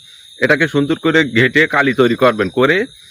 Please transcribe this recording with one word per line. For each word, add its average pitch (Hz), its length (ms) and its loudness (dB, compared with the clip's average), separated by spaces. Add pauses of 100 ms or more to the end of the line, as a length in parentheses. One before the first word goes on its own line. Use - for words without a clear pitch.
(420)
এটাকে 147 260 0
সুন্দর 143 280 -2
করে 160 280 0
ঘেটে 127 440 0
কালি 139 260 -2
তৈরি 120 220 2
করবেন, 107 340 0
করে 156 360 0 (260)